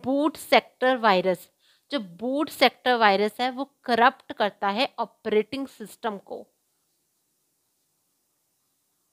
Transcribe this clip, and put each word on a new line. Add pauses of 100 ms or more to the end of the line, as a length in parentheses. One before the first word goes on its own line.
बूट
सेक्टर
वायरस। (420)
जो (220)
बूट
सेक्टर
वायरस
है
वो (140)
करप्ट
करता
है (100)
ऑपरेटिंग
सिस्टम
को। (2750)